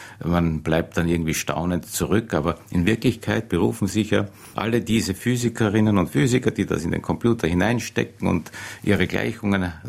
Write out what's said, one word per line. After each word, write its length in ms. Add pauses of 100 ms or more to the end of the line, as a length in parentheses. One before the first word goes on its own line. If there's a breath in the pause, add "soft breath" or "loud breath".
(240 loud breath)
man 380
bleibt 340
dann 120
irgendwie 260
staunend 520
zurück. 480
Aber 220 (140)
in 160
Wirklichkeit 640
berufen 400
sich 220
ja 180 (260 loud breath)
alle 260
diese 320
Physikerinnen 840
und 100
Physiker, 440
die 140
das 180
in 80
den 100
Computer 460
hineinstecken 800
und 240 (300 loud breath)
ihre 260
Gleichungen 640 (160)